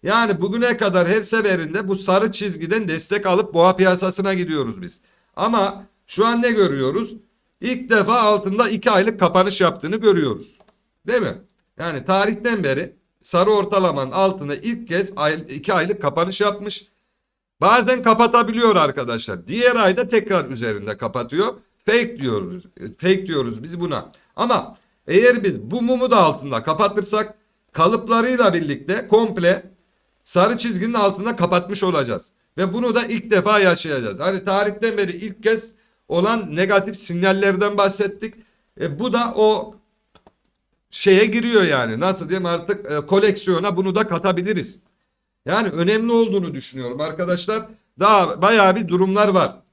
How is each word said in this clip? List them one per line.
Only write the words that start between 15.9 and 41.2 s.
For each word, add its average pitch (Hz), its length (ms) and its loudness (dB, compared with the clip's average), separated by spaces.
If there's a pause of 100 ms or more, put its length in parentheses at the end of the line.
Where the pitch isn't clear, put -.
kapanış 165 380 -2
yapmış. 202 480 -4 (720)
Bazen 240 420 4
kapatabiliyor 226 720 4
arkadaşlar. 117 720 -2
Diğer 240 280 2
ayda 202 320 2
tekrar 208 360 0
üzerinde 107 520 -6
kapatıyor. 123 580 -4 (320)
Fake 233 320 0
diyoruz. 98 460 -6 (340)
Fake 190 280 0
diyoruz 120 360 -6
biz 170 180 -12
buna. 156 320 -6 (240)
Ama 226 400 -2 (300)
eğer 220 380 4
biz 139 180 -2
bu 175 200 -4
mumu 247 280 0
da 233 60 4
altında 143 460 0
kapatırsak 202 720 -2 (380)
kalıplarıyla 226 840 2
birlikte 165 540 -4
komple 190 540 2 (640)
sarı 220 340 0
çizginin 233 360 -4
altında 208 420 0
kapatmış 175 460 -2
olacağız. 147 500 -2 (260)
Ve 180 140 -2
bunu 240 220 -2
da 240 120 0
ilk 226 240 -6
defa 208 300 4
yaşayacağız. 143 600 0
Hani 190 240 -4
tarihten 202 520 -2
beri 190 160 -2
ilk 190 300 -12
kez 220 320 -2 (380)
olan 185 440 0
negatif 196 400 0
sinyallerden 196 840 0
bahsettik. 202 560 -2 (460)
E, 147 180 -6
bu 226 140 -4
da 233 240 0
o 214 380 2 (1160)
şeye 196 340 4